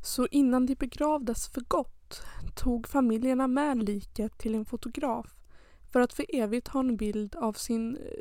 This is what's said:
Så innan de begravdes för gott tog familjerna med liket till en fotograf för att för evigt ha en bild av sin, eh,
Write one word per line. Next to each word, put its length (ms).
Så 280
innan 340
de 100
begravdes 720
för 140
gott 400
tog 320
familjerna 600
med 360
liket 540
till 180
en 100
fotograf 720
för 100
att 120
för 160
evigt 380
ha 120
en 180
bild 380
av 180
sin, 440
eh, 40